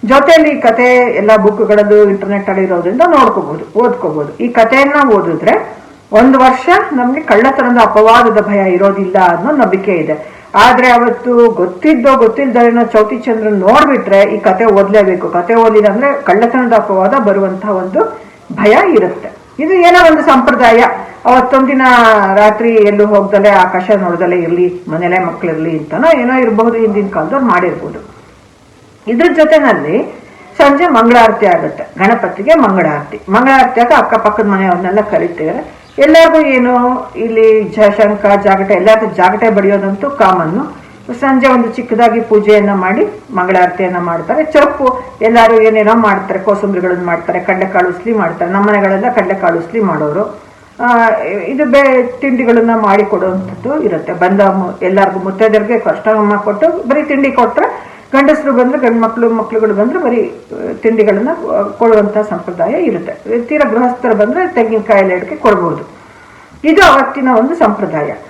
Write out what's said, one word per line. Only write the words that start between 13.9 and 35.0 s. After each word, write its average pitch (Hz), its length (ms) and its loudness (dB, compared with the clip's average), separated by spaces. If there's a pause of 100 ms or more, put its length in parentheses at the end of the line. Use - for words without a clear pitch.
ಈ 208 140 -2
ಕಥೆ 196 280 0
ಓದ್ಲೇಬೇಕು. 196 640 2
ಕಥೆ 175 240 -2
ಓದಿಲ್ಲ 220 340 4
ಅಂದ್ರೆ 269 380 -2
ಕಳ್ಳತನದ 233 480 0
ಅಪವಾದ 196 400 0
ಬರುವಂತಹ 202 560 -2
ಒಂದು 196 500 -4 (340)
ಭಯ 208 240 2 (160)
ಇರುತ್ತೆ. - 480 -2 (180)
ಇದು 320 140 -2
ಏನೋ 349 380 4
ಒಂದು 302 100 2
ಸಂಪ್ರದಾಯ. 247 600 2 (420)
ಅವತ್ತೊಂದಿನ 262 560 2 (540)
ರಾತ್ರಿ 214 400 2
ಎಲ್ಲೂ 208 300 4
ಹೋಗ್ದಲೆ 202 440 2
ಆಕಾಶ 196 480 0
ನೋಡ್ದಲೆ 180 420 -2
ಇರ್ಲಿ, 175 480 -2
ಮನೇಲೆ 180 320 -2
ಮಕ್ಳಿರ್ಲಿ 160 580 -6
ಅಂತನೋ 277 420 0
ಏನೋ 247 140 -2
ಇರಬಹುದು, 233 440 0
ಹಿಂದಿನ 208 300 -2
ಕಾಲದವ್ರು 254 380 -4
ಮಾಡಿರ್ಬೋದು. 170 540 -4 (1080)
ಇದ್ರ 240 180 0 (100)
ಜೊತೆನಲ್ಲಿ 262 800 0 (420)
ಸಂಜೆ 285 300 2
ಮಂಗಳಾರತಿ 233 580 2
ಆಗುತ್ತೆ, - 380 -2
ಗಣಪತಿಗೆ 226 720 -2
ಮಂಗಳಾರತಿ. 180 760 0
ಮಂಗಳಾರತಿ 247 520 2
ಆಗ 240 160 2
ಅಕ್ಕಪಕ್ಕದ 220 500 0
ಮನೆಯವ್ರನ್ನೆಲ್ಲ 190 540 -2